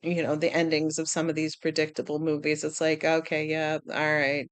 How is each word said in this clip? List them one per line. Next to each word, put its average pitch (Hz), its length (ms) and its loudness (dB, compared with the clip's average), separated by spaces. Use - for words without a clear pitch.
you 170 200 -2
know, 147 140 0
the 156 160 0
endings 156 460 2
of 160 100 -2
some 165 200 0
of 160 60 0
these 156 220 -2
predictable 156 640 -2
movies. 151 460 0
It's 156 160 -4
like, 160 240 0
Okay, 160 420 2
yeah, 156 320 0
all 151 220 2
right. 143 380 2